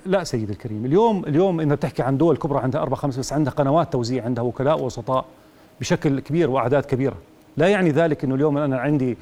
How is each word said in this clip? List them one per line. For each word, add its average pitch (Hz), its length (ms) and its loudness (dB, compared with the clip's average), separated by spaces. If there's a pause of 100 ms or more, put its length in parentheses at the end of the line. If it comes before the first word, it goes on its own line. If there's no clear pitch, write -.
لا 190 180 0
سيد 110 260 -4
الكريم، 107 340 -8
اليوم، 190 420 2
اليوم 165 340 2
إذا 147 140 2
بتحكي 139 280 -2
عن 135 160 0
دول 156 180 4
كبرى 143 220 -2
عندها 131 240 -2
أربعة 131 180 -2
خمس، 135 180 -4
بس 131 140 -6
عندها 139 200 0
قنوات 147 400 0
توزيع، 123 320 -2
عندها 120 200 -2
وكلاء 139 380 0
وسطاء 131 420 -4 (560)
بشكل 139 400 0
كبير 156 300 0
وأعداد 135 340 2
كبيرة. 131 320 -2 (400)
لا 160 120 4
يعني 190 220 4
ذلك 151 340 2
إنه 131 100 0
اليوم 143 240 2
أنا 139 200 -2
عندي 131 440 0